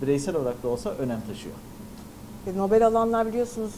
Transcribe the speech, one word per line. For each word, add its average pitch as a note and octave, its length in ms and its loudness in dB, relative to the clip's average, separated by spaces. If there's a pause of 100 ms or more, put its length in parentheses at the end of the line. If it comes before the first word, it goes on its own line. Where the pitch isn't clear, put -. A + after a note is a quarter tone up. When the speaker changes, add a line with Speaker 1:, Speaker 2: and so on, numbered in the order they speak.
Speaker 1:
bireysel C#3+ 340 2
olarak B2 280 -2
da B2+ 40 -2
olsa B2 220 -2
önem B2 380 -2
taşıyor. - 280 -10 (920)
Speaker 2:
E, F#3 100 -2
Nobel G#3+ 300 6
alanlar A3+ 400 4
biliyorsunuz A3 500 -2